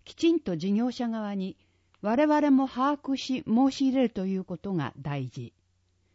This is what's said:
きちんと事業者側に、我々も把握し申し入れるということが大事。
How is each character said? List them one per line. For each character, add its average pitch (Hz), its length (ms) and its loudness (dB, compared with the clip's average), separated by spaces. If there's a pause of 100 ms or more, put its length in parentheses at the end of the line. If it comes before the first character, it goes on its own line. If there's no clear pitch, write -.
き - 120 -20
ち 330 160 2
ん 330 80 2
と 180 160 -4
事 180 160 -2
業 233 200 0
者 240 160 -6
側 214 280 -6
に、 190 220 -6 (440)
我 240 240 2
々 302 260 4
も 269 160 6
把 277 300 0
握 269 200 -4
し - 300 -6
申 254 240 4
し 269 160 0
入 262 80 4
れ 269 80 4
る 226 60 2
と 190 160 -6
い 190 120 -2
う 185 60 -4
こ 180 140 -10
と 196 160 -6
が 147 240 -2
大 139 320 -6
事。 120 240 -14 (600)